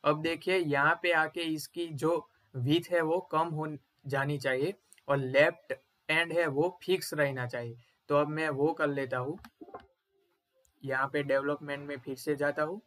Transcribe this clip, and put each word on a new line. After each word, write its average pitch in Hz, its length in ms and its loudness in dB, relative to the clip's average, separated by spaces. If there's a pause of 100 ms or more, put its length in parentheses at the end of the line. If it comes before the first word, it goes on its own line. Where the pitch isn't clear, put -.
अब 151 180 2
देखिए 165 340 0
यहाँ 151 460 2
पे 175 100 2
आके 160 280 2
इसकी 165 460 -4
जो 156 440 -2 (260)
विड्थ 151 340 2
है 175 100 4
वो 160 200 0
कम 165 280 -2
हो 156 280 -6 (300)
जानी 139 320 0
चाहिए 139 360 0 (340)
और 139 80 4
लेफ्ट 139 580 2 (360)
एंड 165 220 2
है 170 140 4
वो 151 360 0
फिक्स 180 320 -2
रहना 139 320 0
चाहिए। 120 300 -8 (320)
तो 143 80 4
अब 147 120 4
मैं 156 200 -2
वो 147 240 0
कर 156 160 0
लेता 135 300 -2
हूँ, 143 200 -6 (1500)
यहाँ 135 240 0
पे 147 140 -2
डेवलपमेंट 143 680 -2
में 143 100 -8
फिर 131 180 -10
से 147 200 -2
जाता 147 260 0
हूँ। 180 240 -4